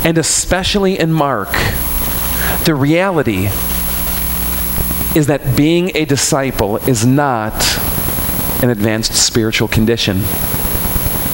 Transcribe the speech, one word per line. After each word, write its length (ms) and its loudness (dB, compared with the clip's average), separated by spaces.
and 140 4
especially 800 2
in 140 2
Mark, 380 0
the 120 2
reality 720 2
is 100 4
that 300 2
being 400 4
a 80 2
disciple 720 0
is 160 2
not 500 2
an 80 4
advanced 440 0
spiritual 520 2
condition. 560 2